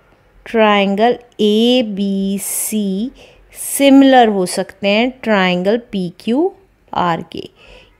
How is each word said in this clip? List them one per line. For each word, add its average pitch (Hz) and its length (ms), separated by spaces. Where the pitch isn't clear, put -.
ट्रायंगल 208 720
एबीसी 208 1700
सिमिलर 269 520
हो 196 180
सकते 190 420
हैं 233 260
ट्रायंगल 190 540
पीक्यूआर 208 1500
के। - 180